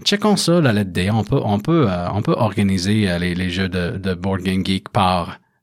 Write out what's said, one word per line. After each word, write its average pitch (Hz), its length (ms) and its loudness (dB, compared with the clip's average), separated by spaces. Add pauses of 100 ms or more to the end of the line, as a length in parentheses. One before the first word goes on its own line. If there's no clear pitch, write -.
checkons 208 320 2
ça, 175 240 2
la 135 120 4
lettre 101 200 0
D. 92 180 0
On 110 120 2
peut, 135 220 0
on 104 140 0
peut, 156 320 2
euh, 87 220 -4
on 101 100 -2
peut - 140 0
organiser, 101 760 2
euh, 87 80 0
les, 87 160 -2
les 92 160 -2
jeux 95 180 -2
de, 87 300 -4
de 92 160 -4
Board 92 260 -4
Game 95 240 -2
Geek 95 240 -2
par, 90 500 0 (240)